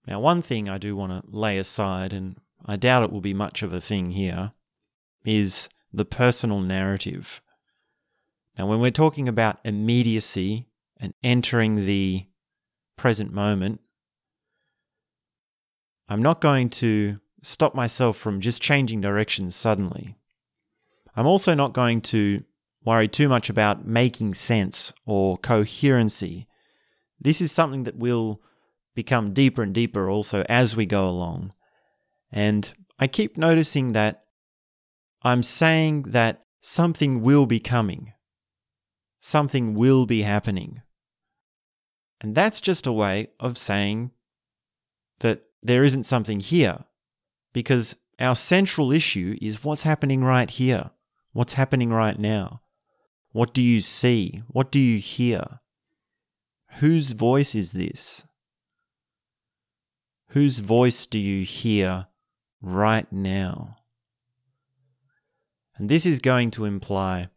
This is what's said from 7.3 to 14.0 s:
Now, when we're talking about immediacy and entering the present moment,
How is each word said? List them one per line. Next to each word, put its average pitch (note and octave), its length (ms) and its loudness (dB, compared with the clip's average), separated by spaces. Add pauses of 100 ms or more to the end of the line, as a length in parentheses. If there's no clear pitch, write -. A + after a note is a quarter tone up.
Now, F#2+ 80 -4
when A2 140 0
we're B2 100 4
talking D3 380 2
about A2 360 0
immediacy A2 1040 0 (280)
and - 260 -10
entering A2+ 640 2
the F#2+ 400 -2 (720)
present A2 360 -2
moment, G2+ 480 -2 (2250)